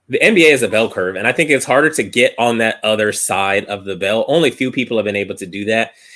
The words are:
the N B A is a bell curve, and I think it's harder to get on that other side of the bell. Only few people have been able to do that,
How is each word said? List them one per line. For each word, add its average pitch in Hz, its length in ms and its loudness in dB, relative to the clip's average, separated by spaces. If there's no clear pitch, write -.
the 131 120 0
N 214 140 4
B 165 100 6
A 156 60 8
is 135 100 4
a 113 60 0
bell 107 240 0
curve, 92 240 -4
and 98 100 -4
I 123 60 2
think 151 180 0
it's 135 160 0
harder 143 260 4
to 127 120 -2
get 120 340 0
on 117 220 0
that 113 240 -2
other 107 280 0
side 98 540 -2
of 101 200 -8
the 95 100 -6
bell. 98 320 -2
Only 147 240 2
few 127 180 -4
people 120 280 -4
have 104 80 0
been 104 100 -2
able 101 200 -4
to 98 120 -12
do 98 180 -10
that, 110 280 -2